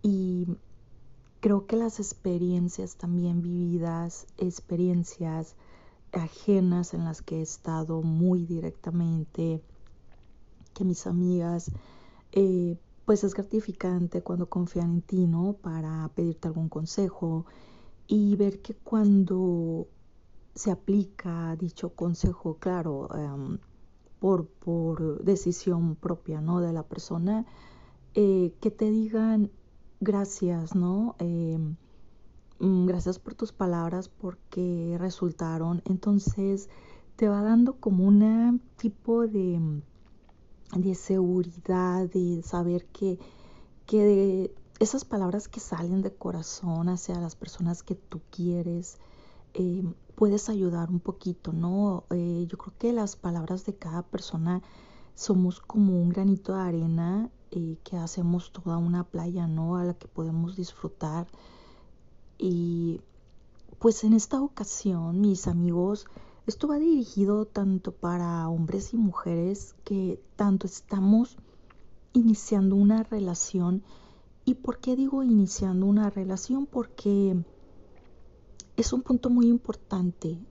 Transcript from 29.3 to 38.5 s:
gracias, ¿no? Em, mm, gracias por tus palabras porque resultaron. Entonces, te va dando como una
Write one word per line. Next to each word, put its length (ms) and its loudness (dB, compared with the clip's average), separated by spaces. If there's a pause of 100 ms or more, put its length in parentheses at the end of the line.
gracias, 720 -2
¿no? 440 0
Em, 580 -2 (840)
mm, 280 4
gracias 320 0
por 160 -16
tus 180 -8
palabras 560 -2
porque 880 -6
resultaron. 840 -4
Entonces, 880 0 (460)
te 120 2
va 140 2
dando 320 6
como 320 2
una 520 6 (200)